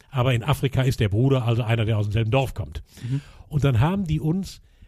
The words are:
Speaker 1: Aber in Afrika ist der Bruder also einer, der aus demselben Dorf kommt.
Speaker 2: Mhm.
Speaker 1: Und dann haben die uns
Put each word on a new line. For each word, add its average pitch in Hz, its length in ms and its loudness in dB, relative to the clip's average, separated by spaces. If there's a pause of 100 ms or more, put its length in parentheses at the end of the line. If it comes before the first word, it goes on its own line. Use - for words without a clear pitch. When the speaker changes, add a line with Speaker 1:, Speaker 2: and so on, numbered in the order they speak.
(120)
Speaker 1:
Aber 127 240 2
in 113 80 -2
Afrika 135 400 0
ist 127 160 0
der 107 100 2
Bruder 127 360 2
also 113 180 0
einer, 113 220 0
der 110 120 0
aus 104 100 0
demselben 110 220 0
Dorf 131 240 0
kommt. - 300 -10 (260)
Speaker 2:
Mhm. 139 120 -2 (260)
Speaker 1:
Und 139 160 0
dann 131 160 4
haben 185 240 2
die 156 160 -2
uns 170 420 -4 (260)